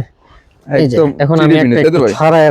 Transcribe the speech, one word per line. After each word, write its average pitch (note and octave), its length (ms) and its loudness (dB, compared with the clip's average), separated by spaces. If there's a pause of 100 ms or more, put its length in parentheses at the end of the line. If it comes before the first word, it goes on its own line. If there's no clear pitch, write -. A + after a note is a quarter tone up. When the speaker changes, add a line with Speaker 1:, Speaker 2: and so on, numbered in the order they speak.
(800)
Speaker 1:
এই D3+ 120 0
যে B2 40 -2
Speaker 2:
একদম D3+ 140 0 (140)
Speaker 1:
এখন D#3+ 220 0
আমি D#3 80 2
Speaker 2:
থ্রি D3+ 160 0
ডি A#2+ 60 0
Speaker 1:
একটা - 0 -
Speaker 2:
তাই C#3+ 80 0
তো D#3 60 2
Speaker 1:
একটু E3 140 -2
Speaker 2:
ভাই? A2 140 0
Speaker 1:
ছড়ায় D#3 340 2